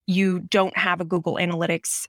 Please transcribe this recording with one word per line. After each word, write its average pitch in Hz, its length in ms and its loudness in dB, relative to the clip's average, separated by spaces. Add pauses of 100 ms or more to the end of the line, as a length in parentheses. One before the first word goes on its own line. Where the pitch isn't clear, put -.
you 185 340 2
don't 190 380 2
have 175 220 0
a 175 40 -6
Google 170 300 -2
Analytics 170 760 -2